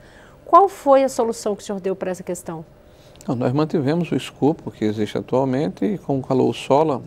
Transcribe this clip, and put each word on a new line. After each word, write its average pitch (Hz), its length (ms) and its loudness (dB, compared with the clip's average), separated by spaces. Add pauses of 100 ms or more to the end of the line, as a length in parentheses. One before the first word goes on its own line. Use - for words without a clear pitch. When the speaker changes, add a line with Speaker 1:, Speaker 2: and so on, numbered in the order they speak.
(440)
Speaker 1:
Qual 370 240 8
foi 269 360 4
a 262 40 0
solução 226 460 -4
que - 80 -16
o - 40 -18
senhor 196 140 -6
deu 190 160 -4
para 185 160 -6
essa 185 100 -10
questão? 170 420 -10 (600)
Speaker 2:
Não, 135 80 -2
nós 123 180 -2
mantivemos 151 600 0
o - 20 -2
escopo - 560 -2
que - 140 -8
existe 107 340 -2
atualmente 135 680 -2
e, 196 140 -2
como 135 240 -4
falou 127 260 2
o 120 60 -2
Sola, 143 520 0